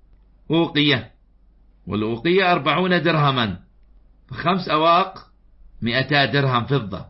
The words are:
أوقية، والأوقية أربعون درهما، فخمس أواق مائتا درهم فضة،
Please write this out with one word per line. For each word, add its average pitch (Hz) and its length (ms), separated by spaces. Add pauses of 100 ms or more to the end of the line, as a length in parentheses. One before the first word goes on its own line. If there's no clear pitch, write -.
(520)
أوقية، 147 600 (760)
والأوقية 120 640
أربعون 170 500
درهما، 139 580 (680)
فخمس 165 420
أواق 170 580 (540)
مائتا 131 440
درهم 123 400
فضة، 107 440